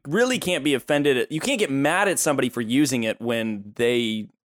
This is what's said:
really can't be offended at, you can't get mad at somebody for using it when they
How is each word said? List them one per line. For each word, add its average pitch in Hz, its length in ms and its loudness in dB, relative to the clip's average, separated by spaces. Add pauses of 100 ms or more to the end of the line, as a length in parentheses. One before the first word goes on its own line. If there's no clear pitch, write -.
really 233 320 0
can't 170 240 -2
be 147 100 2
offended 143 440 2
at, - 140 -2
you 156 80 -4
can't 254 200 0
get 180 100 0
mad 151 380 2
at 170 100 0
somebody 135 320 0
for 120 120 -4
using 123 420 0
it 110 180 -2
when 110 540 -4
they 117 520 0 (220)